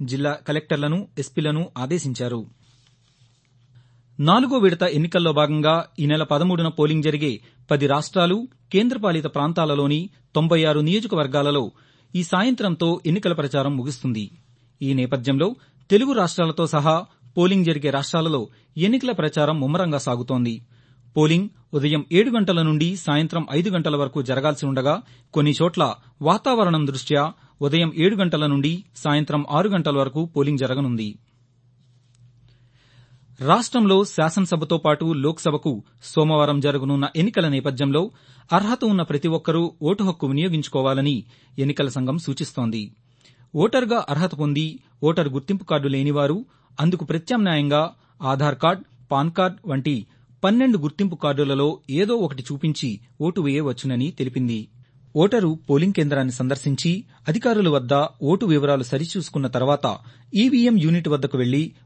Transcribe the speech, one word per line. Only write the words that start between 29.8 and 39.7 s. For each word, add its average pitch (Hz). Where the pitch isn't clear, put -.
వరకు 135
పోలింగ్ 147
జరగనుంది. 127
రాష్ట్రంలో 202
శాసనసభతో 165
పాటు 151
లోక్సభకు 147
సోమవారం 151
జరగనున్న 139
ఎన్నికల 170
నేపథ్యంలో 139
అర్హత 208
ఉన్న 202
ప్రతి 151
ఒక్కరూ 165